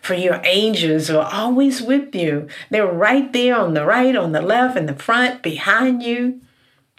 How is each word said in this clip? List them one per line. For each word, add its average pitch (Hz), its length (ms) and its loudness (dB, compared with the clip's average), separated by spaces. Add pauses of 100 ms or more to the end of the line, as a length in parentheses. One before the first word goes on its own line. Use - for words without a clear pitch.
For - 100 -4
your 180 320 0
angels 175 640 0
are 156 240 0
always 254 480 0
with 269 340 -2
you. 151 340 -2 (200)
They're 214 180 0
right 214 460 2
there 247 240 2
on 185 160 0
the 151 140 -2
right, 254 280 4
on 175 180 0
the 156 100 0
left, 240 340 0
in 170 80 -2
the 147 120 -4
front, 247 460 -2
behind 226 600 0
you. 247 400 -4 (560)